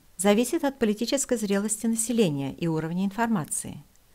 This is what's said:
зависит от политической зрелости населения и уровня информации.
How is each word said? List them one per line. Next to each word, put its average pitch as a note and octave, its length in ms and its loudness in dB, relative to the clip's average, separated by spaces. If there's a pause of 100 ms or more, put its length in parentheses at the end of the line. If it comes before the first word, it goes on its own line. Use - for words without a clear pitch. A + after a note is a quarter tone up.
(180)
зависит G#3 460 4
от C#4 160 -2
политической A#3 580 0
зрелости G3+ 480 -2
населения A3 720 0
и E3+ 120 -2
уровня E3 380 0
информации. G3+ 800 -4 (320)